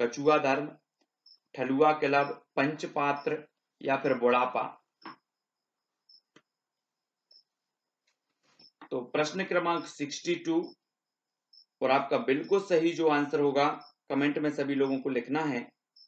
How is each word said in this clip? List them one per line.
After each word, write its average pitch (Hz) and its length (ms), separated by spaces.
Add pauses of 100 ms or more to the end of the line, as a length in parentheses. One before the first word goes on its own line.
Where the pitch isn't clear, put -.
कछुआ 143 380
धर्म, 143 280 (880)
ठलुआ 135 400
क्लब, 143 340 (260)
पंचपात्र 151 880 (380)
या 135 160
फिर 135 180
बुढ़ापा? 120 480 (4000)
तो 131 120
प्रश्न 151 420
क्रमांक 170 420
सिक्सटी 147 500
टू 165 240 (1200)
और 131 100
आपका 135 280
बिल्कुल 147 420
सही 165 300
जो 160 180
आंसर 147 300
होगा, 143 280 (420)
कमेंट 143 280
में 151 140
सभी 139 240
लोगों 135 240
को 139 100
लिखना 131 320
है, 135 260 (400)